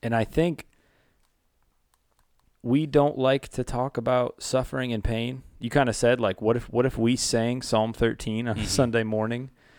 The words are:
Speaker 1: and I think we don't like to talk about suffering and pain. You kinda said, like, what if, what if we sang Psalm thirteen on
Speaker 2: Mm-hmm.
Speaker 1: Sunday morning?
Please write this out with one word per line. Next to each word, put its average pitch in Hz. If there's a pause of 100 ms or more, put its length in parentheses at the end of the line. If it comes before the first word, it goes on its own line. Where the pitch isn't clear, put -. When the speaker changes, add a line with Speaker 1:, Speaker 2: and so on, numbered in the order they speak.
Speaker 1:
and 117
I 113
think 165 (2000)
we 135
don't 143
like 131
to -
talk 127
about 123
suffering 127
and 107
pain. 120 (160)
You 117
kinda 131
said, 120
like, 101
what 110
if, 120
what 123
if 131
we 120
sang 120
Psalm 110
thirteen 113
on 110
Speaker 2:
Mm-hmm. 107
Speaker 1:
Sunday 117
morning? 110 (280)